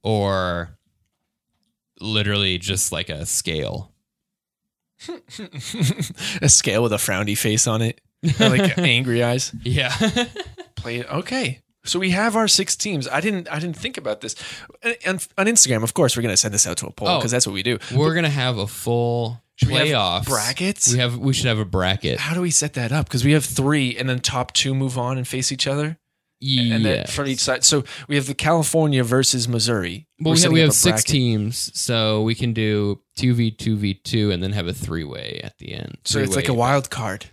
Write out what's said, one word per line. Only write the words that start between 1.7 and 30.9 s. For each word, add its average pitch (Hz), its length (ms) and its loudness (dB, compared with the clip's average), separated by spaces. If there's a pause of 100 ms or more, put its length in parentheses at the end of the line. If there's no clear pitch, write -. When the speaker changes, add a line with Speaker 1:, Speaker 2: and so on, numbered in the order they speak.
Speaker 1:
literally 101 560 0
just, 92 360 -2
like, 85 180 -6
a 78 160 -6
scale. 78 680 -4 (1120)
Speaker 2:
<laughs> 190 1400 -6
A 147 60 2
scale 110 340 4
with 113 100 2
a 104 40 0
frowny 104 400 0
face 107 300 2
on 113 160 0
it. 117 180 -2 (400)
Or, 220 80 6
like, 185 300 4
Speaker 1:
<laughs> - 0 -
Speaker 2:
angry 123 440 4
eyes. 120 400 0
Speaker 1:
Yeah. 131 340 0
<laughs> 240 800 -4
Speaker 2:
Play 120 240 -6
it. 123 120 -10
Okay. 180 480 -4 (240)
So - 140 -2
we 185 120 2
have 208 260 2
our 220 120 2
six - 260 2
teams. 156 320 -4
I 131 140 0
didn't, 175 320 -4
I 151 60 -4
didn't 165 180 -6
think 254 220 -8
about 123 240 -4
this. 110 120 -8 (480)
And, 233 220 -4
and 185 320 -4
on 190 100 2
Instagram, 131 360 4
of 117 120 -2
course, 143 220 4
we're 117 60 -2
gonna 104 140 0
send 104 180 0
this 107 120 2
out 87 120 -4
to - 80 -8
a - 40 -10
poll - 180 -4
Speaker 1:
Oh, 170 120 2
Speaker 2:
'cause 110 100 -2
that's 123 160 2
what 98 60 -4
we 95 100 -4
do. 120 160 0 (160)
Speaker 1:
we're 156 200 2
gonna 165 160 0
have 127 280 -2
a 101 80 -2
full 120 760 -4 (140)
Speaker 2:
Should 123 120 2
we 131 60 0
have 135 140 2
Speaker 1:
playoffs. 101 380 0
Speaker 2:
brackets? 131 640 0
Speaker 1:
We 123 60 2
have, 123 200 0
we 135 140 0
should 127 140 0
have 113 120 2
a 107 60 0
bracket. 92 540 0
Speaker 2:
How 151 160 -4
do 180 60 -2
we 180 100 0
set 147 240 0
that 120 180 -2
up? 151 160 0
'Cause 123 160 0
we 143 80 6
have 147 120 4
three, 135 520 0
and 127 120 -2
then 127 120 -2
top 127 320 -4
two 135 220 0
move 135 240 -2
on 127 200 -2
and 127 100 -6
face 131 240 -2
each 131 140 -2
other. 151 320 -2 (420)
And 120 440 2
then - 140 2
Speaker 1:
Yes. - 140 -6
Speaker 2:
from 143 140 -2
each 131 140 -2
side. 127 240 0
So 143 180 4 (240)
we 147 80 -2
have 135 140 2
the 139 60 -6
California 156 680 2
versus 123 460 2
Missouri. 110 580 -2 (140)
Speaker 1:
Well, - 0 -
Speaker 2:
We're 160 100 0
Speaker 1:
we - 0 -
have, 165 100 6
Speaker 2:
setting 170 140 4
Speaker 1:
we 160 60 6
Speaker 2:
up 160 60 6
Speaker 1:
have 147 40 6
Speaker 2:
a - 60 2
Speaker 1:
six - 260 2